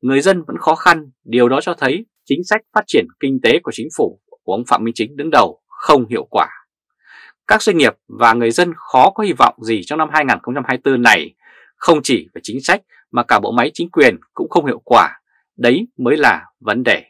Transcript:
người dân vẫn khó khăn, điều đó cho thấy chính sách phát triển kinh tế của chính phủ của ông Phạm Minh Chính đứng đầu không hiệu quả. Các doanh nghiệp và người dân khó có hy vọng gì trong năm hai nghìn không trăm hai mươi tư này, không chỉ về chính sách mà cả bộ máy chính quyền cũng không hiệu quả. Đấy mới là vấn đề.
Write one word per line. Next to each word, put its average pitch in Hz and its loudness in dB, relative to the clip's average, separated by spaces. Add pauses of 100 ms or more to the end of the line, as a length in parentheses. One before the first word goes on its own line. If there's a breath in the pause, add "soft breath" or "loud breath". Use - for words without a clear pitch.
người 135 0
dân 180 2
vẫn - -10
khó 156 0
khăn, 160 0 (120)
điều 120 2
đó 139 -2
cho 175 -6
thấy 156 -4 (200)
chính 156 -4
sách 214 -2 (120)
phát 214 0
triển 110 0 (120)
kinh 135 -4
tế 123 2
của - -8
chính - -10 (100)
phủ - -4 (220)
của 92 -6
ông 120 -6
Phạm - 0
Minh 117 -4
Chính 135 -8
đứng 147 -8
đầu 110 0
không 131 0
hiệu 104 -6
quả. - -2 (1000 soft breath)
Các 214 2
doanh 190 0
nghiệp 127 2 (140)
và 113 4
người 117 0
dân 170 0
khó 135 2
có 214 -6
hy 196 -2
vọng 120 0
gì 110 -4
trong 151 -6
năm 151 -2
hai 151 0
nghìn 117 0
không 123 -8
trăm 135 -6
hai 127 -4
mươi - -10
tư 135 0
này, 104 0 (400 soft breath)
không 160 2
chỉ 107 -2
về 82 -14
chính 120 -10
sách 180 -2 (300 soft breath)
mà 120 -2
cả 110 2
bộ 101 -4
máy 117 0
chính 170 -8
quyền 123 2 (160)
cũng - -8
không 156 0
hiệu 131 -4
quả. - 2 (360)
Đấy 127 0 (100)
mới 135 0
là 117 0 (140)
vấn 110 -4
đề. 110 0